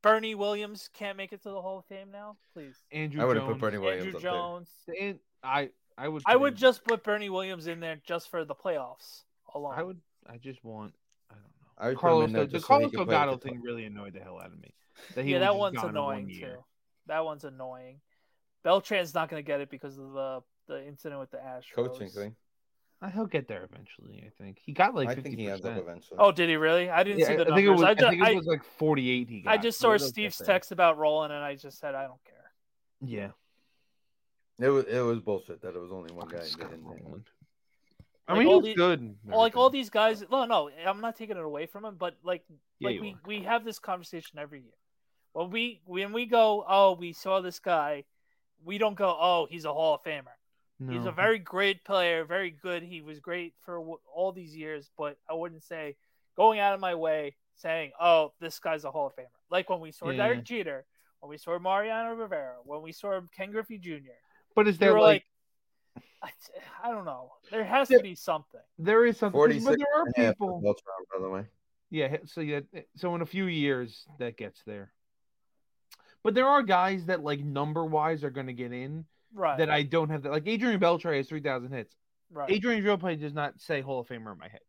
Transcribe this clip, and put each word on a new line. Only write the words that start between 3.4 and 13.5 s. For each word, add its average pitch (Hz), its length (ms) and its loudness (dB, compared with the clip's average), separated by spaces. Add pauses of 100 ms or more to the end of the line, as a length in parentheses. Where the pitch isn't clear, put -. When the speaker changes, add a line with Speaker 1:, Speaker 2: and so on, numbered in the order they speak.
Speaker 3:
put 110 80 -4
Speaker 2:
Jones. 107 80 -6
Speaker 3:
Bernie 107 180 -2
Williams 95 260 -2
Speaker 1:
Andrew 92 140 -10
Speaker 3:
up - 40 -12
there. 180 100 -6
Speaker 1:
Jones. 175 360 -8 (320)
Speaker 2:
And 196 180 -8 (240)
I, 135 280 -2 (260)
I 135 120 -8
would 156 180 -8
Speaker 1:
I 214 60 6
Speaker 2:
put 254 80 8
Speaker 1:
would 277 140 2
Speaker 2:
Andrew 196 60 -10
Speaker 1:
just 254 240 4
put 226 200 0
Bernie 208 260 -2
Williams 185 360 -6
in 170 140 -8
there 160 240 -10
just 170 260 -6
for 165 140 -6
the 147 100 -10
playoffs 143 680 -8 (320)
alone. 143 220 -8
Speaker 2:
I 156 60 -6
would, 180 180 -12 (280)
I 120 100 -20
just 127 260 -18
want, 110 300 -14 (360)
I - 40 -20
don't 104 80 -20
know. - 60 -20 (300)
Speaker 3:
I 113 100 -4
would 131 100 -2
put - 80 0
him 170 40 6
Speaker 2:
Carlos 160 160 6
Speaker 3:
in 110 60 -2
there 110 100 0
Speaker 2:
Del-, 107 60 0
the 131 40 -8
Speaker 3:
just 110 140 -6
so 277 80 8
he 285 40 8
Speaker 2:
Carlos 294 120 2
Speaker 3:
could 220 60 -6 (100)
play - 80 2
Speaker 2:
Delgado 143 180 4
Speaker 3:
the 127 60 -4
Speaker 2:
thing 131 160 -10